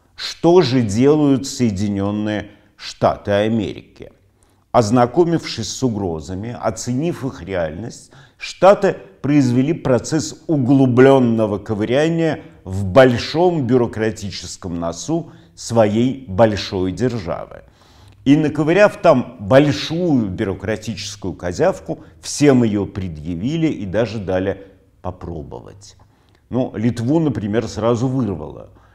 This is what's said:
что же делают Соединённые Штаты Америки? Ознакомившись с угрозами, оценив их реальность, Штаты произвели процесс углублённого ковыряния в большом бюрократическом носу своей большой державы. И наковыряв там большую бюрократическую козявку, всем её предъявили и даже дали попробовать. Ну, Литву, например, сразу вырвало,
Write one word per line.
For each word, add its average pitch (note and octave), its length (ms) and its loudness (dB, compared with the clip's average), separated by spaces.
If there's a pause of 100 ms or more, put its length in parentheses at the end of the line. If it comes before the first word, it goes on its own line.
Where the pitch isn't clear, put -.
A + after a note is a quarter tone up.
(140)
что - 480 4
же B2+ 180 2
делают C3+ 680 2
Соединённые G#2 1080 -2 (240)
Штаты - 560 -2
Америки? G#2 800 -4 (580)
Ознакомившись B2 1000 0
с - 120 -10
угрозами, G2 760 -6
оценив B2+ 680 -6
их A#2 160 -10
реальность, F2+ 680 -8 (260)
Штаты - 580 2 (240)
произвели C3 540 2
процесс - 720 -2
углублённого B2+ 1120 4
ковыряния C3+ 840 -2 (240)
в F#2+ 200 -6
большом C3 800 4
бюрократическом G#2+ 1120 -2
носу C#3+ 520 -6 (220)
своей A#2 760 0
большой F#2+ 640 0
державы. E2+ 720 -6 (600)
И C#3 120 6
наковыряв D#3 600 2
там C3+ 440 4
большую C#3 880 2
бюрократическую G2 1040 -6
козявку, D3 720 -4 (160)
всем C3+ 420 4
её G2+ 240 0
предъявили F#2 800 -6
и A#2 180 -4
даже G#2 340 -2
дали F#2+ 460 -4 (380)
попробовать. D2 960 -14 (540)
Ну, A#2+ 260 -4
Литву, A#2 420 0
например, A2+ 480 -2
сразу A2+ 400 -2
вырвало, F2 640 -6 (240)